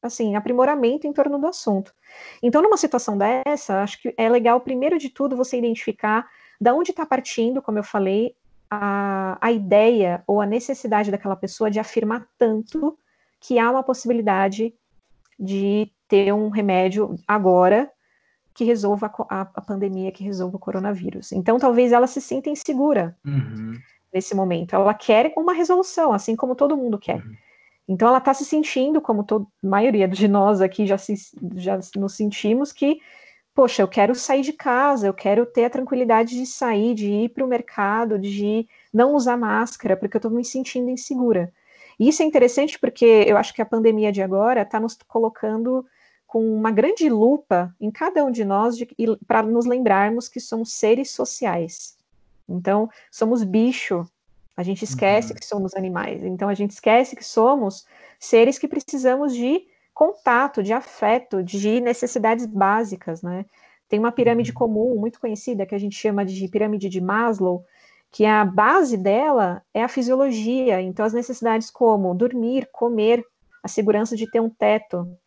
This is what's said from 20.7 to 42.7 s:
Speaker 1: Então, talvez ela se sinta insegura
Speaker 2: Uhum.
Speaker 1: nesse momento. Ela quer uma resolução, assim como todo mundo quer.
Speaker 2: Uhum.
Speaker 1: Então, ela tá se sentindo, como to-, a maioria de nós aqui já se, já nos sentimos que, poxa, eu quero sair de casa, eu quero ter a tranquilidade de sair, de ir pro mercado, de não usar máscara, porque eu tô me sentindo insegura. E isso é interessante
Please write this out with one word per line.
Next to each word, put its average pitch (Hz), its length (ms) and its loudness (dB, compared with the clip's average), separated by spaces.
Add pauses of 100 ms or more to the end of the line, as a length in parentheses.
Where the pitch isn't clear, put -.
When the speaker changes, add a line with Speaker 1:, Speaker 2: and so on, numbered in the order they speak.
Speaker 1:
Então, 196 260 0
talvez 247 360 4
ela 240 140 6
se 254 120 -6
sinta 269 300 -6
insegura 277 680 -2 (100)
Speaker 2:
Uhum. 113 540 -6 (320)
Speaker 1:
nesse 190 240 -4
momento. 180 400 -2
Ela 196 180 4
quer 226 440 2
uma 339 160 0
resolução, 349 580 2
assim 214 240 -2
como 254 200 -2
todo 285 200 2
mundo 240 220 -2
quer. - 260 -6
Speaker 2:
Uhum. 107 120 -18 (520)
Speaker 1:
Então, 190 220 2
ela 254 100 6
tá 254 140 2
se 262 100 -4
sentindo, 302 560 0
como 220 240 -2
to-, 202 240 -2 (160)
a 190 40 -2
maioria 202 400 2
de 190 200 2
nós 202 340 4
aqui 190 240 0
já 196 120 0
se, 208 180 -6 (400)
já 185 240 -4 (160)
nos 196 200 -4
sentimos 214 580 -2
que, 294 260 0 (540)
poxa, 247 280 4
eu 190 60 4
quero 202 280 2
sair 269 260 -2
de 269 100 -4
casa, 262 560 0
eu 190 60 0
quero 208 320 2
ter 240 200 0
a 247 40 0
tranquilidade 247 680 0
de 254 100 -6
sair, 233 500 0
de 208 140 -4
ir 208 200 0
pro 262 180 -4
mercado, 220 720 -2
de 202 480 -2 (240)
não 254 240 4
usar 247 220 0
máscara, 226 580 -2
porque 208 220 -4
eu 208 40 -2
tô 226 80 -4
me 240 140 -2
sentindo 247 460 -6
insegura. 247 640 -2 (460)
E 233 100 6
isso 311 140 2
é - 20 4
interessante 285 540 2